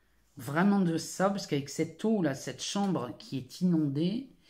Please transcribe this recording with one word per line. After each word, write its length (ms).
vraiment 440
de 180
ça, 320
parce 160
qu'avec 220
cette 360
eau, 180
là, 120
cette 280
chambre 560
qui 200
est 220
inondée, 720